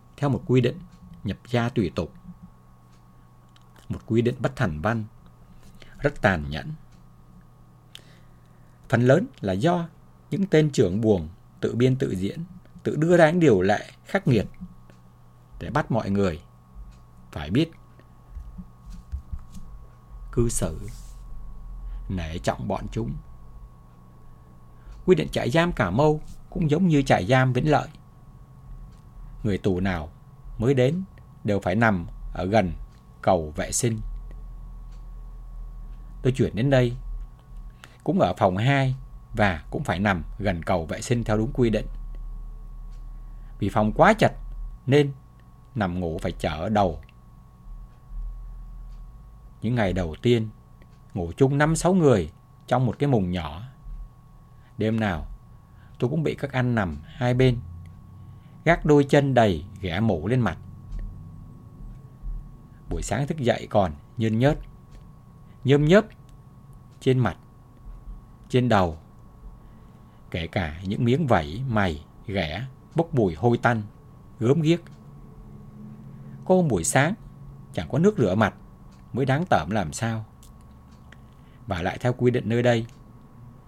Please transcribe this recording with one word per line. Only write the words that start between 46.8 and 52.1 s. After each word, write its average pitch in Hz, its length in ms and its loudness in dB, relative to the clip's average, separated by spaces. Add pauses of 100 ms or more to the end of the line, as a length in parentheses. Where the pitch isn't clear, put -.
Những 117 140 0
ngày 101 180 2
đầu 85 280 -2
tiên, 117 280 2 (640)
ngủ 85 240 -4
chung 139 200 4
năm 151 180 4
sáu 175 180 2
người 123 380 4 (360)